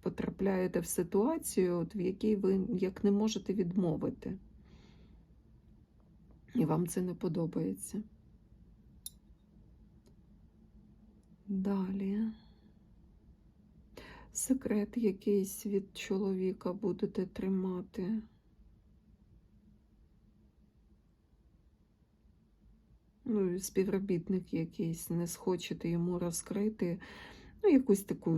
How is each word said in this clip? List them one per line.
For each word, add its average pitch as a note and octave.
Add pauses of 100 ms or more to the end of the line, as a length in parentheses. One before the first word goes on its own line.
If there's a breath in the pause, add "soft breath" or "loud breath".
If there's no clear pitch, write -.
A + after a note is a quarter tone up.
потрапляєте F#3
в E3+
ситуацію, F#3+
от E3
в G3
якій F#3+
ви F#3+
як F#3+
не G3+
можете G3+
відмовити. F3+ (2250 loud breath)
І A#3+
вам D#3
це F3+
не F3+
подобається. F3 (3500)
Далі. G3 (2000 loud breath)
Секрет G#3+
якийсь G3+
від G3
чоловіка F#3+
будете F#3+
тримати. F#3+ (4000)
Ну, G3
співробітник F#3+
якийсь, E3
не E3+
схочете F3
йому F3
розкрити. F3+ (680 loud breath)
Ну, F#4
якусь B3+
таку -